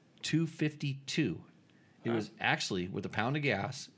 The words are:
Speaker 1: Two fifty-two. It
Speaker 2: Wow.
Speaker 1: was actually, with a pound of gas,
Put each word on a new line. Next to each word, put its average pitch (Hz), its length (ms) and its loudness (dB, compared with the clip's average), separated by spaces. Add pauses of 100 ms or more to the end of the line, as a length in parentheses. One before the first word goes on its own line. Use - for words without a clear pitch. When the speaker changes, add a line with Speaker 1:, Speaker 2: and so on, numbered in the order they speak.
(220)
Speaker 1:
Two 160 260 4
fifty-two. 147 960 0 (600)
It 120 80 -2
Speaker 2:
Wow. 117 40 2
Speaker 1:
was 107 240 -2
actually, 113 480 0
with 101 180 -4
a - 40 -4
pound 120 260 0
of 156 60 0
gas, 101 560 -2